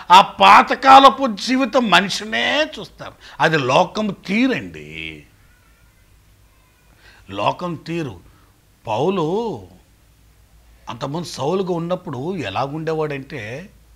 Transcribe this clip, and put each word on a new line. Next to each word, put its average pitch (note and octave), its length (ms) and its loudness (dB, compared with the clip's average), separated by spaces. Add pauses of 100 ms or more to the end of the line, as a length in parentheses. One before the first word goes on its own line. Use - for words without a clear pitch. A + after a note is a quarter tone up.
(120)
ఆ F#3 100 10
పాతకాలపు C4 1040 6
జీవితం A#3+ 640 -2
మనిషినే A3 800 -2 (120)
చూస్తారు." - 340 -18 (260)
అది D#3+ 180 2
లోకం F3 580 0 (100)
తీరండి, D#2+ 1000 -6 (2000)
లోకం C#3 460 -6
తీరు. D3+ 440 -8 (680)
పౌలు D#3+ 800 -4 (1200)
అంతకుముందు C#3+ 380 -10
సౌలుగా F3+ 460 -4
ఉన్నప్పుడు E3+ 600 -6
ఎలాగుండేవాడంటే, C#3+ 1300 -8 (260)